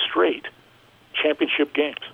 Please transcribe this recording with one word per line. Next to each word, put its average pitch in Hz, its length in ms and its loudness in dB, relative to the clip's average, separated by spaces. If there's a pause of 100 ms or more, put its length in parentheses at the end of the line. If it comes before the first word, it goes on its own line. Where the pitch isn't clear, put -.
straight - 380 0 (760)
championship 151 520 0
games. 151 260 -2 (140)